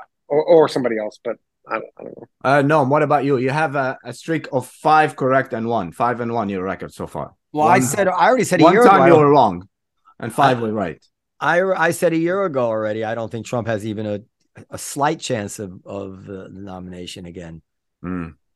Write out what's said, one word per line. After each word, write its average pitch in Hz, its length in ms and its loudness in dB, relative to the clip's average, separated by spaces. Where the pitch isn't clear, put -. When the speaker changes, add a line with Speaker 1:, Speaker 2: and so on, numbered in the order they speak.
Speaker 1:
or, 147 180 0
or 160 240 6
somebody 120 280 -2
else, 107 240 -10
but 113 140 -8
I, 110 80 -4
I 110 40 -4
don't - 140 -16
know. - 80 -18
Speaker 2:
Uh, 139 200 2
Noam, 143 260 2
what 147 160 2
about 139 220 0
you? 143 100 0
You 127 140 -2
have 139 260 -2
a, 131 300 -4
a 123 80 -12
streak - 400 -6
of 123 120 -2
five 151 520 2
correct 131 340 0
and 113 160 -6
one. 104 240 -2
Five 120 300 -4
and 117 120 -6
one, 110 140 -4
your 95 160 -6
record 87 300 -8
so - 120 -12
far. - 280 -12
Speaker 3:
Well, 151 160 0
I 165 120 6
Speaker 2:
One, - 20 4
Speaker 3:
said, 190 260 0
I 180 200 2
already 240 180 2
said 175 160 2
a - 20 8
Speaker 2:
one 170 80 8
Speaker 3:
year 220 120 6
ago, 196 80 8
Speaker 2:
time 190 100 6
Speaker 3:
I 135 60 6
Speaker 2:
you 170 60 8
Speaker 3:
don't 156 80 8
Speaker 2:
were 147 80 6
wrong, 107 380 4
and 117 120 -8
five 131 260 2
Speaker 3:
I, - 20 -8
Speaker 2:
were 110 100 -4
right. 95 340 -6
Speaker 3:
I, 165 200 2
I 175 300 0
said 165 220 0
a 165 40 0
year 180 280 0
ago 135 180 -2
already, 110 400 -2
I 110 100 -4
don't 113 160 -6
think 110 160 -10
Trump 120 220 -4
has 110 180 -4
even 107 200 -6
a, 104 140 -6
a 185 80 -14
slight 151 420 -4
chance 104 400 -6
of, 95 140 -12
of, 98 440 -14
uh, 95 140 -12
the 85 100 -18
nomination 92 720 -14
again. 85 360 -16
Speaker 2:
Mm. 85 340 -10